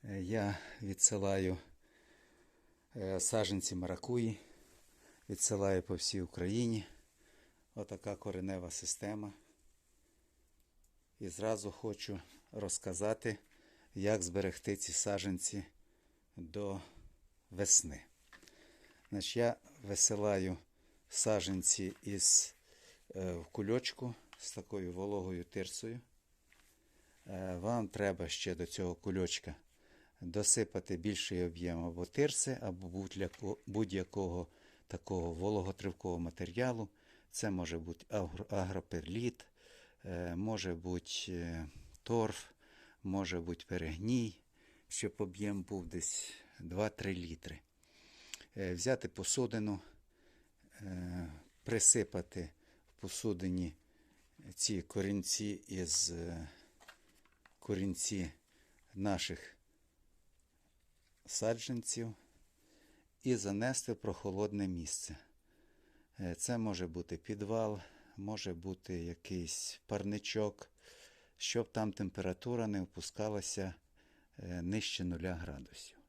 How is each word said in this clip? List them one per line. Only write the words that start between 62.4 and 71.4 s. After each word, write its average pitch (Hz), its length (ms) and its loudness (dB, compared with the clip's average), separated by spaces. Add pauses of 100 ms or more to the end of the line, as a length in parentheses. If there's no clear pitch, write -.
і 127 120 6
занести 104 580 2
в - 20 2
прохолодне 101 720 0
місце. 82 500 -4 (1000)
Е, 87 160 -2
це 123 220 0
може 98 300 0
бути 85 300 -4
підвал, 107 640 0 (360)
може 101 360 -4
бути 87 500 -6
якийсь - 800 -4
парничок, 104 840 -2 (640)
щоб - 340 0